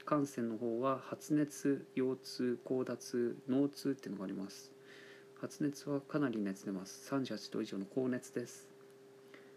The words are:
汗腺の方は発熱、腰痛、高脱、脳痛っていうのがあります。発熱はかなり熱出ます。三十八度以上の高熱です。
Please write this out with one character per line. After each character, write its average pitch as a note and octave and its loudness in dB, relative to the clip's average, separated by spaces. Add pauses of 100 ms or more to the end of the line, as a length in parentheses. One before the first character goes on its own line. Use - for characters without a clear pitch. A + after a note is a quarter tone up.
汗 D3 4
腺 A#2 -2
の A2 -2
方 A#2 0
は C3 2
発 - -2
熱、 C#3+ 4 (100)
腰 C3 4
痛、 B2 0
高 B2+ 2
脱、 A#2+ 0 (100)
脳 C#3 6
痛 C#3 0
っ - 0
て - -10
い - -4
う - -4
の - -4
が F#2+ -2
あ - -4
り - -2
ま G2 -4
す。 - -14 (680)
発 - -4
熱 D3 0
は C#3+ 2
か - -2
な C#3+ 4
り A2 0
熱 G2 -2
出 G#2 -2
ま F#2+ -4
す。 - -14
三 C3+ 0
十 B2 -2
八 - -6
度 A2 0
以 A2 0
上 G2 -6
の G2 -2
高 B2+ 2
熱 B2+ -2
で B2 -2
す。 - -16 (880)